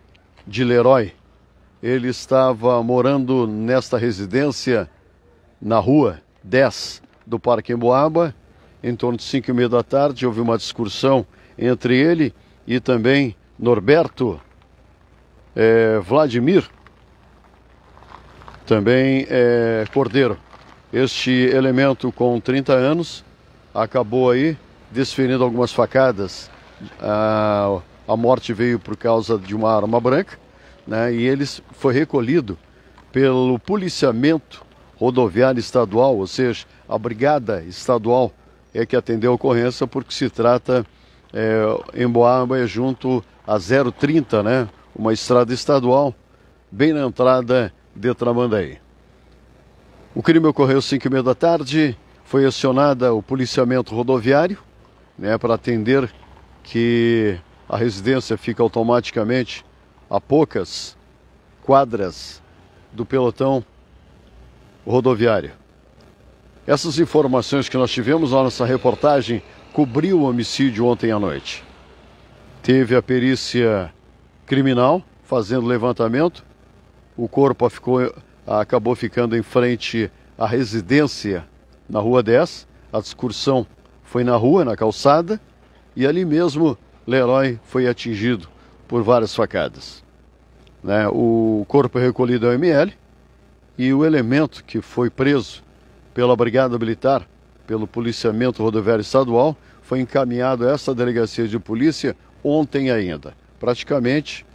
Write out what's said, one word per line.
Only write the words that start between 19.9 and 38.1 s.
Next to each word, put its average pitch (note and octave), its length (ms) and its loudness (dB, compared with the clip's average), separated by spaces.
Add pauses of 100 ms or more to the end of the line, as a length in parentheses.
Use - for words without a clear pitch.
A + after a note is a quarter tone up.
Cordeiro. B2 460 0 (520)
Este B2+ 400 -2
elemento B2+ 800 2
com A#2+ 300 0
trinta C3+ 320 -2
anos D3 500 0 (520)
acabou A#2+ 560 0
aí C#3 260 2 (340)
desferindo B2+ 540 -2
algumas A#2+ 300 -2
facadas. A#2 760 0 (480)
A, G#2+ 840 0 (240)
a A2 100 -2
morte A#2 380 0
veio A#2+ 240 0
por G#2 180 -12
causa A2+ 400 0
de F#2+ 180 -8
uma A2 160 0
arma A2 300 2
branca, B2+ 380 -2 (480)
né, A#2 260 -2
e A#2 140 -2
ele C#3 180 0 (280)
foi C3+ 200 -2
recolhido B2+ 680 -2 (540)
pelo B2+ 460 2
policiamento D#3 1080 -2 (320)
rodoviário B2 640 0
estadual, A#2 560 0
ou F#2+ 100 -4
seja, B2 380 -4 (240)
a A2 80 -4
brigada A2+ 680 -2
estadual A#2 680 -2 (400)